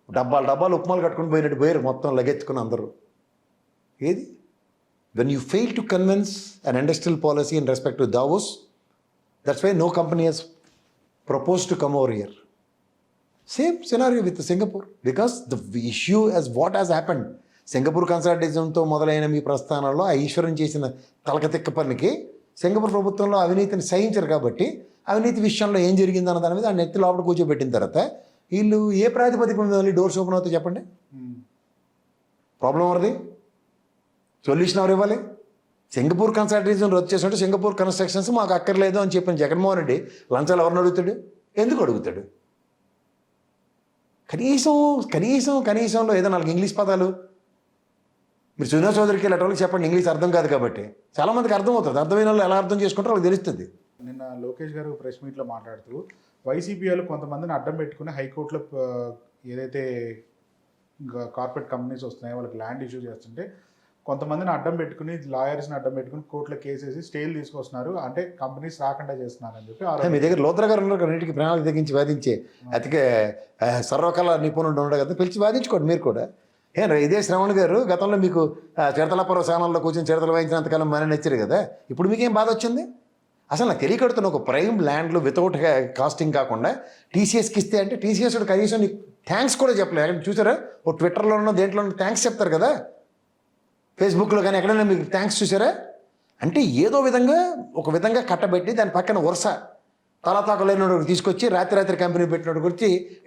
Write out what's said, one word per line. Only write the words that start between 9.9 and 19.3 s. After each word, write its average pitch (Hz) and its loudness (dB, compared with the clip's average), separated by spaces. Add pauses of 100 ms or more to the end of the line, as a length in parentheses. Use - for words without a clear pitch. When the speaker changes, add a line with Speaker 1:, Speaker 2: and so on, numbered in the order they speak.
Speaker 1:
company 165 2
has 156 0 (960)
proposed 180 0
to 165 -2
come 143 -2
over 131 2
here. 104 -6 (1300)
Same 339 2
scenario 247 0
with 175 -8 (100)
Singapore, 190 -4
because 196 -2
the 98 -10
issue 120 0
as 175 2
what 135 0
has 196 0
happened, 160 0 (420)
సింగపూర్ 160 0
కన్సాలిడేషన్తో 165 2
మొదలైన 151 2
మీ 151 0